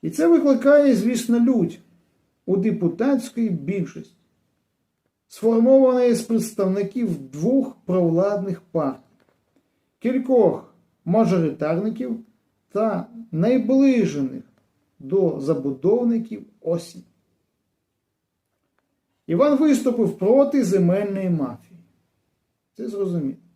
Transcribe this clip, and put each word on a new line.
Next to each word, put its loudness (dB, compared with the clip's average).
І -6
це 0
викликає, 4
звісно, 0
лють 0
у -2
депутатської -2
більшості, -8
сформованої 4
з -2
представників -4
двох -2
провладних 0
партій, -6
кількох 0
мажоритарників -2
та -4
найближених 0
до 0
забудовників -2
осіб. -8
Іван 2
виступив 0
проти 2
земельної -2
мафії. -6
Це -12
зрозуміло. -6